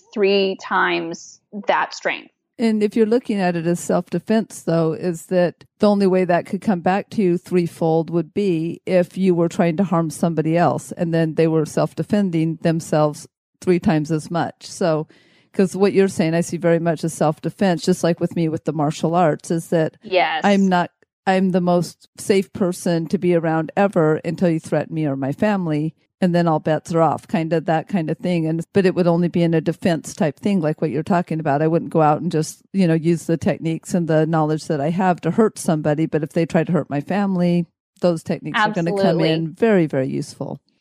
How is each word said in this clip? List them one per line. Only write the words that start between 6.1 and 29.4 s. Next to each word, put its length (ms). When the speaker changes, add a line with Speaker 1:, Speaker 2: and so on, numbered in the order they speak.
Speaker 2:
that 220
could 140
come 200
back 300
to 120
you 160
threefold 720
would 240
be 520
if 300
you 200
were 120
trying 280
to 80
harm 260
somebody 460
else 360
and 220
then 220
they 100
were 180
self-defending 960
themselves 680
three 180
times 320
as 200
much. 360
So, 400
'cause 240
what 160
you're 160
saying, 260
I 60
see 160
very 240
much 240
as 100
self-defense, 680
just 180
like 160
with 160
me 140
with 160
the 80
martial 420
arts, 380
is 160
that 340
Speaker 1:
Yes. 420
Speaker 2:
I'm 240
not, 220
I'm 260
the 100
most 440
safe 340
person 540
to 120
be 160
around 420
ever 480
until 260
you 100
threaten 340
me 120
or 100
my 160
family. 640
And 140
then 140
all 120
bets 340
are 80
off, 260
kind 240
of 140
that 220
kind 220
of 80
thing. 280
And, 260
but 140
it 80
would 120
only 220
be 140